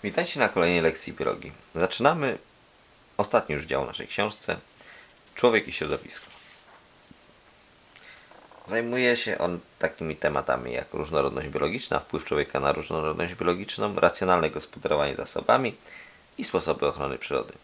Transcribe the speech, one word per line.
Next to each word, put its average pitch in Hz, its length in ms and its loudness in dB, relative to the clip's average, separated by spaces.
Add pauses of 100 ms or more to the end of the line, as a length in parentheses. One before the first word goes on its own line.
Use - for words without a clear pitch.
Witajcie 156 340 0
na 110 80 6
kolejnej 85 340 4
lekcji - 300 0
biologii. - 400 -4 (220)
Zaczynamy 131 640 2 (760)
ostatni - 380 2
już 71 100 -4
dział 67 220 0
naszej - 200 -10
książce - 500 -2 (800)
Człowiek 113 340 4
i - 40 -8
środowisko. - 540 -4 (2500)
Zajmuje 120 500 2
się 110 220 -2
on 87 200 0 (200)
takimi 80 380 -2
tematami 64 560 0
jak - 220 -6
różnorodność 69 540 0
biologiczna, 78 500 -2
wpływ - 260 -4
człowieka 71 360 0
na 71 120 2
różnorodność 80 600 -2
biologiczną, 95 600 -2
racjonalne 87 560 4
gospodarowanie 73 640 0
zasobami - 600 0 (640)
i 262 60 -4
sposoby - 420 0
ochrony 69 320 -2
przyrody. - 340 -4 (120)